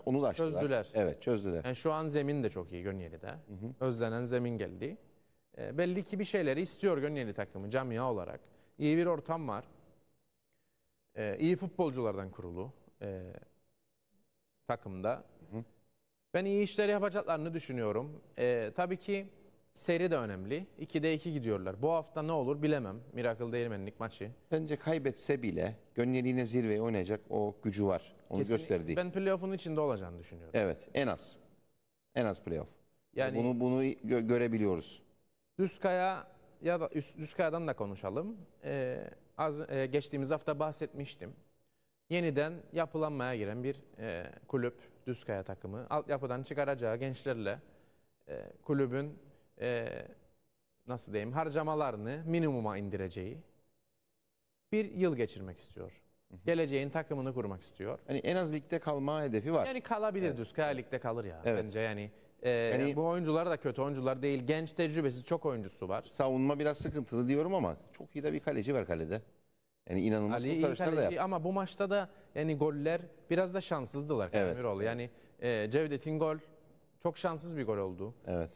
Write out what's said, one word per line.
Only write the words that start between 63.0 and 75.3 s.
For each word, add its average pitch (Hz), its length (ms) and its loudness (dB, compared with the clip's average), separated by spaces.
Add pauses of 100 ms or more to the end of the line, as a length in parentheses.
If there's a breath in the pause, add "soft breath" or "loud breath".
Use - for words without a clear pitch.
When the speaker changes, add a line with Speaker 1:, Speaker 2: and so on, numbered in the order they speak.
Speaker 2:
oyuncular 170 440 2
da 156 60 0
kötü 135 260 -2
oyuncular 131 400 0
değil. 139 240 2
Genç, 156 260 0
tecrübesiz 151 520 0
çok 165 220 0
oyuncusu 113 420 -4
var. 101 200 -2
Speaker 1:
Savunma 135 500 2
biraz 147 200 2
sıkıntılı 123 500 0
diyorum 156 260 4
ama 92 220 2 (160)
çok - 240 -12
iyi 139 60 -6
de 151 100 0
bir 160 80 -2
kaleci 135 340 0
var 107 120 2
kalede. 85 360 0 (640)
Yani 92 120 2
inanılmaz 107 440 2
Speaker 2:
Ali 143 80 0
iyi 165 80 0
Speaker 1:
kurtarışlar 147 260 2
da 165 40 2
Speaker 2:
kaleci 156 120 4 (120)
Speaker 1:
yaptı. 147 80 0
Speaker 2:
ama 185 220 0
bu 185 80 0
maçta 190 380 -2
da 202 200 0 (240 loud breath)
yani 156 240 2
goller 151 420 2 (300)
biraz 180 240 4
da 190 60 0
şansızdılar 139 720 0
Speaker 1:
Evet, 95 220 4
Speaker 2:
Kamiroğlu. 110 280 0
Speaker 1:
evet. 110 40 2
Speaker 2:
Yani, 120 240 -2 (300 loud breath)